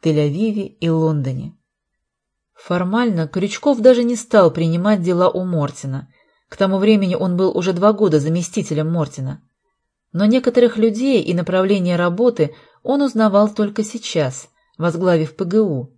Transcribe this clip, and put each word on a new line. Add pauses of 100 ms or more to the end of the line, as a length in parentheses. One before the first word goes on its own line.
Тель-Авиве
и
Лондоне. (960)
Формально
Крючков
даже
не
стал
принимать
дела
у
Мортина. (400)
К
тому
времени
он
был
уже
два
года
заместителем
Мортина. (680)
Но
некоторых
людей
и
направления
работы (280)
он
узнавал
только
сейчас, (300)
возглавив
П
Г
У.